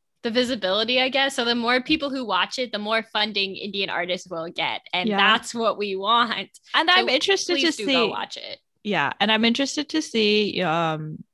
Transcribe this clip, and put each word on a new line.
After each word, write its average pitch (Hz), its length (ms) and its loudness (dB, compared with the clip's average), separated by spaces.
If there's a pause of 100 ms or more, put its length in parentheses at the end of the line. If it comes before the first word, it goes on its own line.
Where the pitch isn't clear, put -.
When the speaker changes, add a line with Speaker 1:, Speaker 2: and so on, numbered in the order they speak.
(220)
Speaker 1:
the 233 80 -2
visibility, 226 680 0
I 262 80 2
guess. 269 260 0
So 240 120 0
the 233 80 2
more 240 260 0
people 285 300 -2
who 262 160 -6
watch 190 320 0
it, 247 140 -6
the 208 60 -4
more 214 240 -2
funding 202 540 -2
Indian 196 320 -6
artists 175 400 -4
will 170 220 -8
get. 143 320 -4 (100)
And 180 160 -2
Speaker 2:
Yeah. 202 80 0
Speaker 1:
that's 214 380 2
what 226 240 0
we 202 180 -4
want. 214 540 0 (240)
Speaker 2:
And 330 160 2
Speaker 1:
So 359 40 6
Speaker 2:
I'm 370 140 4
interested 349 480 0
to 277 60 0
Speaker 1:
please 320 140 0
do 214 100 -6
go 254 200 2
Speaker 2:
see 190 40 -2
Speaker 1:
watch - 260 -8
it. - 240 -14 (220)
Speaker 2:
Yeah. 165 380 0
And 208 120 4
I'm 220 120 4
interested 269 460 0
to 311 120 0
see, 208 600 2
um, 156 600 -2 (120)